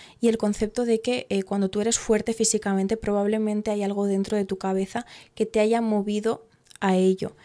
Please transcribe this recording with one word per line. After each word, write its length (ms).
y 80
el 100
concepto 460
de 160
que, 300
eh, 140
cuando 260
tú 100
eres 200
fuerte 340
físicamente, 640
probablemente 760
hay 120
algo 240
dentro 280
de 80
tu 140
cabeza 480
que 100
te 160
haya 180
movido 640
a 160
ello. 480